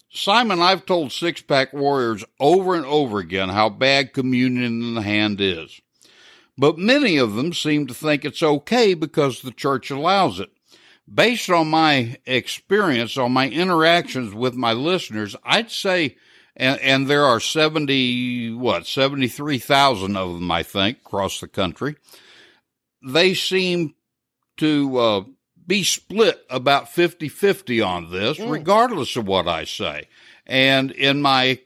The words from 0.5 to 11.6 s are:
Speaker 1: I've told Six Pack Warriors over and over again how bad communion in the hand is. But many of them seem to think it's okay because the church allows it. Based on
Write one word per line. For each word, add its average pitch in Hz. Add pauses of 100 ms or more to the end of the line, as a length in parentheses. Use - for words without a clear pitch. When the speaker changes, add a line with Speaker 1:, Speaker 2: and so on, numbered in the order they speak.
Speaker 1:
I've 185
told 165
Six -
Pack 135
Warriors 131 (140)
over 180
and 156
over 135
again 92
how 107
bad 131
communion 123
in 117
the 113
hand 104
is. 87 (760)
But 156
many 226
of 117
them 143
seem 151
to 120
think 151
it's -
okay 185
because 147
the 131
church 139
allows 147
it. 95 (640)
Based 208
on 165